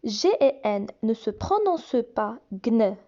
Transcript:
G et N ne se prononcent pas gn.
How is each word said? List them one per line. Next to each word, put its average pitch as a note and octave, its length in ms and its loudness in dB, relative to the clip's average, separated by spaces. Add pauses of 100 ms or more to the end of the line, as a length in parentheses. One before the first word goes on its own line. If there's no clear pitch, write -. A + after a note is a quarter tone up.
G A3 260 -2 (120)
et C4+ 240 4
N G#3 240 -2 (160)
ne A3 100 2
se - 160 -4
prononcent F4 720 0 (140)
pas G#3+ 220 -4 (140)
gn. G#3 440 2 (100)